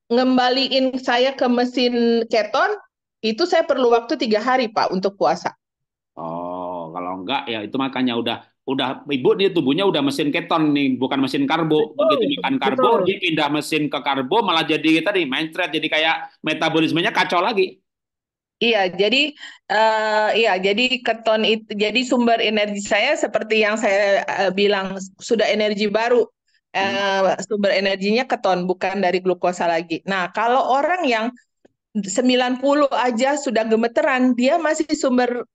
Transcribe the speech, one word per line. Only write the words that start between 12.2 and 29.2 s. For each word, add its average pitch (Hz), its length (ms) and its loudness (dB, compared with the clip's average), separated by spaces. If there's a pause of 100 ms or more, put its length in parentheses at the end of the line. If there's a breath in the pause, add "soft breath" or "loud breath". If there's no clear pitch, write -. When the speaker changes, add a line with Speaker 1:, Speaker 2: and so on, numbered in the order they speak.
Speaker 2:
makan 269 160 -2
karbo, 254 400 2
Speaker 1:
betul. 185 80 0
Speaker 2:
dia 190 160 -2
pindah 156 260 0
mesin 151 380 -2
ke 143 160 -6
karbo, 135 400 0
malah 165 240 0
jadi 156 320 2
tadi 185 240 0
mencret, 156 480 -4
jadi 156 160 -4
kayak 160 280 0 (280 loud breath)
metabolismenya 160 720 0
kacau 185 240 0
lagi. 196 400 -2 (840)
Speaker 1:
Iya, 214 320 2
jadi, 262 380 0 (340 loud breath)
eh, 214 640 2 (100)
iya, 214 160 2
jadi 233 480 0
keton 220 400 0
itu, 220 320 0
jadi 208 320 0
sumber 233 320 2
energi 208 400 -2
saya 226 400 0
seperti 220 400 -2
yang 214 160 2
saya, 202 480 2
eh, 185 320 -2
bilang, 196 400 0 (240)
sudah 208 300 0
energi 208 420 0
baru. 233 320 2 (480)
Speaker 2:
Hmm. 196 640 0
Speaker 1:
Eh, 202 100 -6
sumber 196 320 0
energinya 196 480 0
keton, 196 400 0
bukan 185 400 -2
dari 180 160 2
glukosa 180 480 0